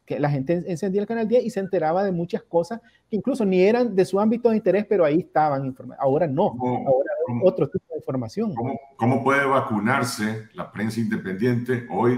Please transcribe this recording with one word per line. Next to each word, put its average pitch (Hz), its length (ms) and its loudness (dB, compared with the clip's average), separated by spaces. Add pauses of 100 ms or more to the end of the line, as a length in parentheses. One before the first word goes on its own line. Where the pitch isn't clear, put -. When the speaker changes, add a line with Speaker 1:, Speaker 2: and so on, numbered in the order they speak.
Speaker 1:
que 123 160 -6
la 143 120 0
gente 139 220 0
en-, 175 140 -2
encendía 190 340 -2
el 208 60 -4
Canal 226 200 -4
diez 233 180 2
y 220 60 -4
se - 80 -4
enteraba 180 440 0
de 196 80 0
muchas 175 300 -4
cosas 170 400 -2 (260)
que - 80 -4
incluso 233 300 0
ni 185 160 4
eran 220 340 4
de 185 100 4
su 190 140 0
ámbito 226 300 2
de 220 80 2
interés, 208 300 2
pero 185 180 4
ahí 151 140 4
estaban 147 460 0
informados. 127 380 -8
Ahora 131 220 2
no, 147 320 0
Speaker 2:
¿Cómo, 127 300 -2
Speaker 1:
ahora 139 220 2 (100)
hay - 80 -2
Speaker 2:
cómo, 120 180 0
Speaker 1:
otro 180 220 2
tipo - 240 -6
de 160 60 -6
información. 139 580 -6
Speaker 2:
cómo, 117 240 -4 (180)
cómo 120 260 -2
puede 139 220 2
vacunarse 117 1080 -2
la 85 180 -12
prensa 110 280 -6
independiente 110 920 -2
hoy 120 280 2